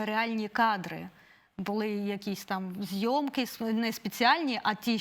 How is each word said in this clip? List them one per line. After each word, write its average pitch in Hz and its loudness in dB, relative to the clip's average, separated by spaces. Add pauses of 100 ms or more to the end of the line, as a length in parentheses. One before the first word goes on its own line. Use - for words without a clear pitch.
реальні 220 0
кадри. 180 0 (480)
Були 208 -2
якісь 202 -2
там 185 -4
зйомки, 233 0
с-, 226 -2
не 226 2
спеціальні, 262 2
а 214 2
ті, 226 2